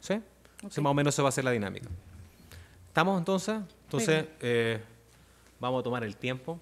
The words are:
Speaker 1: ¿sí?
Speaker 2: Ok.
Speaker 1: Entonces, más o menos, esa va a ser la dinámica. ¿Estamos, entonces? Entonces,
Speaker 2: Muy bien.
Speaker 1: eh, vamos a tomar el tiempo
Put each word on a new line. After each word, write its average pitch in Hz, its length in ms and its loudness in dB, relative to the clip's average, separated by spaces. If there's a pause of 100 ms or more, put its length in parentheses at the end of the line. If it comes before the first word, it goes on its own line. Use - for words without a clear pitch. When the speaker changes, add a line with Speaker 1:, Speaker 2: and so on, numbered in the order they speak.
Speaker 1:
¿sí? - 140 -2
Speaker 2:
Ok. 226 80 -2 (320)
Speaker 1:
Entonces, - 280 -6
más 143 80 4
o 139 40 4
menos, 143 200 4
esa 147 80 2
va 139 60 6
a 123 40 4
ser 131 120 0
la 127 60 4
dinámica. 101 360 -2 (1000)
¿Estamos, 185 300 2
entonces? 190 380 0 (280)
Entonces, - 240 0
Speaker 2:
Muy 156 140 6
bien. - 180 -10
Speaker 1:
eh, 117 400 2 (800)
vamos 127 200 0
a 117 40 -6
tomar 120 180 -2
el 104 140 -6
tiempo 131 460 -6